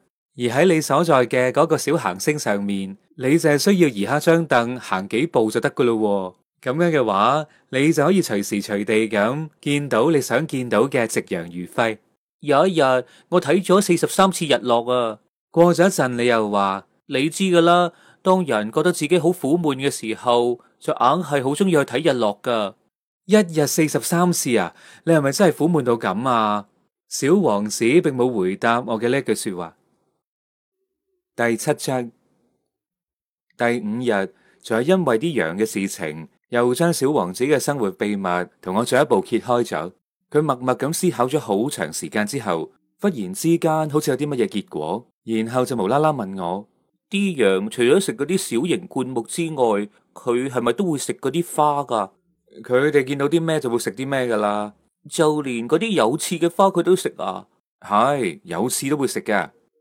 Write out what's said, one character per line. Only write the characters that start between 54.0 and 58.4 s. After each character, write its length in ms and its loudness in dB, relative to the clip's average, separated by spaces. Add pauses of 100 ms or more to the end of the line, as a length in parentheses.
咩 120 -2
㗎 180 -2
啦。 340 -2 (360)
就 340 2
連 260 -6
嗰 100 2
啲 120 -2
有 260 2
刺 220 -4
嘅 100 2
花 180 2
佢 160 0
都 140 2
食 220 -4
啊？ 280 -8 (340)
係， 640 0